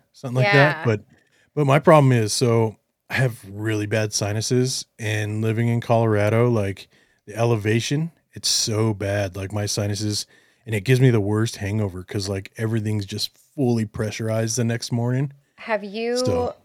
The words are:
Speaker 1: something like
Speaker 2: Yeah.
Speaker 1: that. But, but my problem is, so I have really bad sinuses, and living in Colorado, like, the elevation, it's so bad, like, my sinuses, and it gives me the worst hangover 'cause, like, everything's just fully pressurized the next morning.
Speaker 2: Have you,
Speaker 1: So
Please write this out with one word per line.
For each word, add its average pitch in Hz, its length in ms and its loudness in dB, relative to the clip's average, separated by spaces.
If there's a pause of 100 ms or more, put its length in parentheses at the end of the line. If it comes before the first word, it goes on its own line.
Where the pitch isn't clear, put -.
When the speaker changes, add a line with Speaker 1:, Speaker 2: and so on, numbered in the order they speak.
(140)
Speaker 1:
something 123 300 -10
like - 100 4
Speaker 2:
Yeah. 151 200 6
Speaker 1:
that. 160 120 -8
But, 107 160 0 (540)
but 147 100 0
my 139 140 4
problem 147 320 8
is, 110 220 2
so 113 440 2 (320)
I - 60 -8
have 117 240 -2 (100)
really 107 380 -4
bad 107 260 -2
sinuses, 123 720 -2 (140)
and 107 420 -2
living 113 280 0
in 117 120 2
Colorado, 113 680 2
like, 98 380 -2 (380)
the 104 100 -16
elevation, 117 760 0 (220)
it's - 160 -6
so 110 440 0
bad, 98 420 -2
like, 98 160 -8
my 104 140 -4
sinuses, 104 600 -4 (420)
and 110 80 -4
it 101 60 -2
gives 127 200 2
me 131 80 8
the 117 120 4
worst 107 360 -2
hangover 101 460 -4
'cause, 101 260 -8
like, 98 280 -6
everything's 107 480 -2
just 104 320 -8
fully 120 480 -2
pressurized 110 720 -4
the 120 60 0
next 117 280 -4
morning. 127 400 -2 (260)
Speaker 2:
Have 208 260 -4
you, 226 340 -6
Speaker 1:
So 247 480 -2